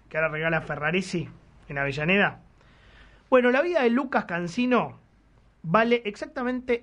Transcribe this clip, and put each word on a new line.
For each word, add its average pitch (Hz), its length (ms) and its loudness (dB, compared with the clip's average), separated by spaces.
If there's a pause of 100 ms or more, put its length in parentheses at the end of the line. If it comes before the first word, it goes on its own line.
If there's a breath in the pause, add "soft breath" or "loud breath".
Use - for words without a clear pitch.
que 156 100 -6
ahora 160 100 0
regala 160 320 -2
Ferraresi 160 680 -4 (400)
en 139 100 -8
Avellaneda? 151 640 0 (840 soft breath)
Bueno, 247 220 4
la 262 120 4
vida 339 200 0
de 233 80 4
Lucas 254 360 0
Cancino 175 800 -2 (640)
vale 233 360 2
exactamente 247 800 -4